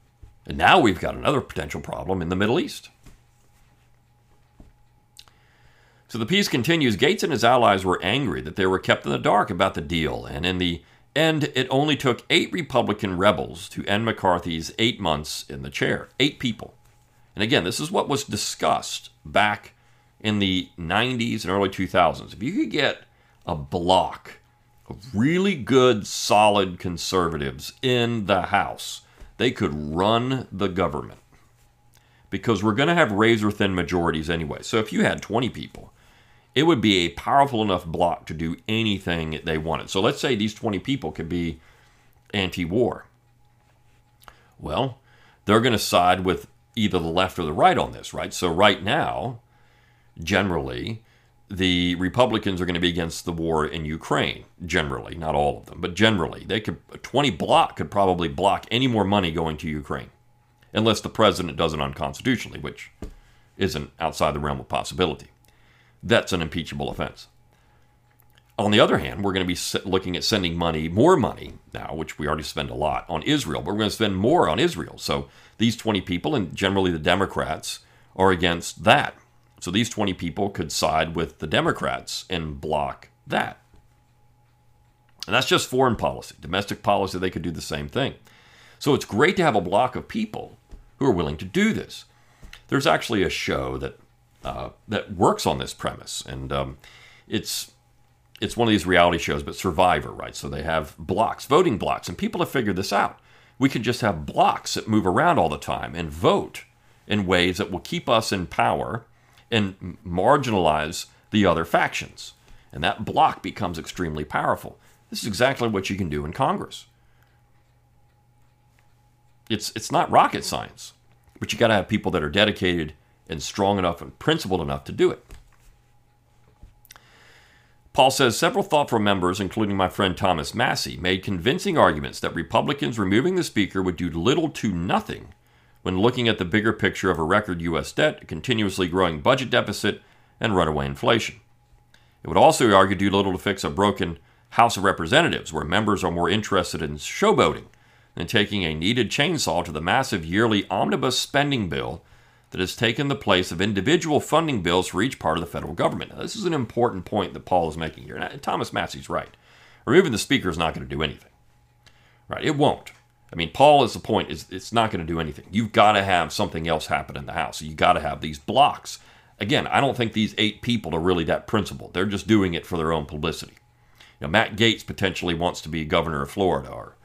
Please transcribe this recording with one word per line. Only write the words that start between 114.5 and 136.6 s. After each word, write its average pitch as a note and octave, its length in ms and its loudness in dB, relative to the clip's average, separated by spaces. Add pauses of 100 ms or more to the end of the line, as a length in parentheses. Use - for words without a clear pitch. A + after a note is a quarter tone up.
This - 120 -10
is - 60 -6
exactly A#2+ 380 0
what G2 240 -2
you F#2+ 60 -4
can F#2 120 -2
do D2 160 -4
in D#2+ 80 -8
Congress. C3+ 540 -4 (2750)
It's, - 240 -4
it's - 160 -8
not - 200 2
rocket - 340 4
science, - 480 -8 (480)
but - 120 -4
you - 60 -6
gotta A2+ 160 6
have F#2 140 2
people G2 240 0
that E2+ 100 2
are D2 80 -2
dedicated F2+ 640 2 (360)
and D#2 140 -8
strong G2+ 360 0
enough F2 220 -2
and C#2 180 -18
principled A#2 420 0
enough C#2+ 240 -6
to E2 80 -12
do D3 180 2
it. - 140 -10 (2750)
Paul C3+ 160 6
says, B2+ 260 4
"Several G3 260 2
thoughtful C#3+ 380 0
members, G2 400 2
including G2+ 360 -2
my F#2+ 120 2
friend F#2 280 0
Thomas F2 380 0
Massey, G2 440 -2
made F#2 260 0
convincing C#3 520 -2
arguments D#2 440 2
that - 140 -4
Republicans C#3 640 -2
removing A2 380 2
the F3 80 0
speaker F#2+ 400 -2
would F2+ 140 -2
do F2+ 120 -4
little C3 420 0
to A#2 200 -4
nothing F#2 640 -4 (480)
when F#2 160 -2
looking A#2+ 300 2
at G#2+ 100 2
the F#2+ 60 -2
bigger G#2 280 2